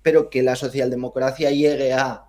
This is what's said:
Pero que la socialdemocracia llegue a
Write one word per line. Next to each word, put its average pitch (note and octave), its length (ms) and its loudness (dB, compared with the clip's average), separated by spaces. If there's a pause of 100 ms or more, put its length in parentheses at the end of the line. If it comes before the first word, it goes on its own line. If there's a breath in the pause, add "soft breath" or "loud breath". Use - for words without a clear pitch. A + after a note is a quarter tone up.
Pero D#3 300 2
que B2+ 120 0
la B2+ 140 2
socialdemocracia C3 920 -4
llegue C#3+ 420 2
a C3 360 -2